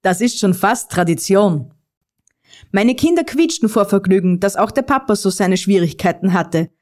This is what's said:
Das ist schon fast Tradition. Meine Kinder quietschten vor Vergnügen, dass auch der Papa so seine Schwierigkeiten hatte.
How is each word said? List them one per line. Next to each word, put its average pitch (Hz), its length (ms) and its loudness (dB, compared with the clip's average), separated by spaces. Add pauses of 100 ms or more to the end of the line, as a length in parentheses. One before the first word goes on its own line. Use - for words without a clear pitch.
Das 185 220 0
ist 240 160 0
schon 185 160 2
fast 208 360 -2
Tradition. 175 840 0 (960)
Meine 226 220 2
Kinder 339 280 0
quietschten 320 460 0
vor 214 160 2
Vergnügen, 190 560 2
dass 196 160 -2
auch 208 140 0
der 277 120 -2
Papa 269 340 -2
so 196 120 -2
seine 185 300 0
Schwierigkeiten 180 720 0
hatte. 170 380 -2 (120)